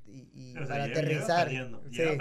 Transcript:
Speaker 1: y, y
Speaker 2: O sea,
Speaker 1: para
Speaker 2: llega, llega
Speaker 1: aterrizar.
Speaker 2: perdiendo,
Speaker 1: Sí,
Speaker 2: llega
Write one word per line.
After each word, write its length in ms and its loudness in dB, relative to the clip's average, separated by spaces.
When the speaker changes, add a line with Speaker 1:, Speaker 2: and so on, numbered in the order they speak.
Speaker 1:
y, 260 -16
y 240 -14
Speaker 2:
O 100 -4
sea, 20 -4
Speaker 1:
para 200 0
Speaker 2:
llega, 120 0
llega 0 -
Speaker 1:
aterrizar. 440 4
Speaker 2:
perdiendo, 400 -2
Speaker 1:
Sí, 60 -10
Speaker 2:
llega 300 2